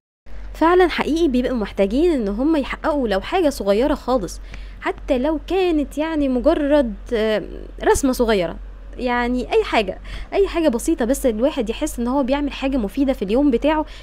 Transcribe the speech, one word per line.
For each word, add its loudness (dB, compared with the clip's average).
فعلا 6
حقيقي 0
بيبقوا 0
محتاجين 2
ان 0
هم 0
يحققوا -2
لو 0
حاجة 2
صغيرة 2
خالص، -2
حتى -2
لو 0
كانت 0
يعني 0
مجرد، 2
آه، 0
رسمة 4
صغيرة، 2
يعني -2
اي 4
حاجة، 0
اي 2
حاجة 2
بسيطة، 0
بس 0
الواحد 0
يحس -4
ان -2
هو 0
بيعمل -2
حاجة -2
مفيدة 0
في -4
اليوم 2
بتاعه، 2